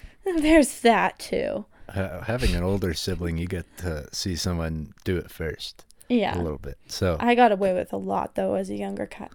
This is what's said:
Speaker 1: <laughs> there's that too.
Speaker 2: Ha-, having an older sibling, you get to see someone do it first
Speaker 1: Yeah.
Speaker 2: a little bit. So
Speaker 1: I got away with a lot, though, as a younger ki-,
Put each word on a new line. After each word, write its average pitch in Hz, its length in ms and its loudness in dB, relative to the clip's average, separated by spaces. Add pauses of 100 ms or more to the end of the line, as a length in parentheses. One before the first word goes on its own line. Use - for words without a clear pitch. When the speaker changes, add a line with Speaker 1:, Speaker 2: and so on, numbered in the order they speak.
Speaker 1:
<laughs> - 220 -16
there's 320 560 6
that 196 380 4
too. - 480 -4 (240)
Speaker 2:
Ha-, 95 320 -4
having 117 320 2
an 87 80 2
older 92 320 2
sibling, 85 440 -2
you 87 80 -2
get 87 200 -4 (120)
to 80 360 -6
see 95 220 -4
someone 80 580 -2 (100)
do 92 140 0
it - 120 -8
first - 540 -10 (240)
Speaker 1:
Yeah. 226 300 2
Speaker 2:
a 87 40 -2
little 78 160 -4
bit. 71 280 -12
So 90 340 0
Speaker 1:
I 240 140 4
got 233 180 6
away 190 220 0
with 180 180 -4
a 196 60 -4
lot, 190 360 -4
though, 190 200 0
as 190 160 -2
a 208 60 -6
younger 202 300 -6
ki-, - 180 -12 (100)